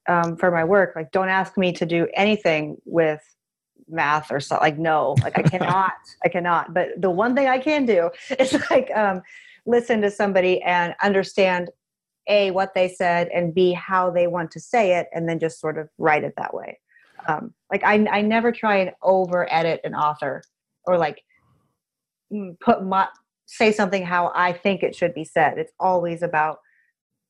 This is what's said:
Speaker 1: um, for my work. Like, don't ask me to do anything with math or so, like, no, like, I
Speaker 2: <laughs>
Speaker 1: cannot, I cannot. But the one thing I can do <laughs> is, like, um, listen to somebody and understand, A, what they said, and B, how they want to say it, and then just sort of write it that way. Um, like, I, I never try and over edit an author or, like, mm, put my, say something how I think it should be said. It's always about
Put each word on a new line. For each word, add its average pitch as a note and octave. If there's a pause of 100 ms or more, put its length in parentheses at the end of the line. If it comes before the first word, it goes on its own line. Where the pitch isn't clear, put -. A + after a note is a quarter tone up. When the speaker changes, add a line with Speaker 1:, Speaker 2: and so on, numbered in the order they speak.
Speaker 1:
um, E3+
for F3+
my E3+
work. F3+
Like, D#3+
don't F#3+
ask F#3+
me F#3
to F3
do E3+
anything F3+
with D#3 (680)
math D3+
or C#3
so, -
like, D3+
no, D#3
like, -
I -
Speaker 2:
<laughs> D#3
Speaker 1:
cannot, F#3 (300)
I F3
cannot. E3+
But E3+ (120)
the F#3+
one G#3
thing C4+
I C4
can D4
do F3 (180)
<laughs> C4
is, C4 (140)
like, -
um, G3 (440)
listen A#3
to G3+
somebody F#3
and F3
understand, F#3+ (580)
A, G3+
what F#3+
they F#3
said, F3
and F3
B, F3+
how F#3
they F3
want E3+
to E3
say F#3
it, D#3+
and E3
then E3
just D#3+
sort D#3
of D#3
write D#3
it C#3+
that -
way. - (500)
Um, - (180)
like, G3
I, G#3+
I G#3
never A3+
try A3
and F#3 (100)
over F3+
edit E3
an D#3
author D3+ (420)
or, F3+
like, D#3 (1120)
mm, F#3+
put A#3
my, F#3+ (380)
say -
something G3
how F3
I F3+
think F3+
it -
should -
be D#3
said. D#3
It's D#3
always E3+
about D#3 (720)